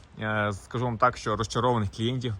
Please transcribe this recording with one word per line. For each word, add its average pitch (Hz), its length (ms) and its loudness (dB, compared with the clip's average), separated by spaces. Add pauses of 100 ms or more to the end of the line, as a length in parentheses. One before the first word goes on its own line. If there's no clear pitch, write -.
(200)
е, 107 340 0
скажу 117 320 -4
вам 120 120 -2
так, 123 200 4
що 110 180 0
розчарованих 113 560 2
клієнтів 120 480 -2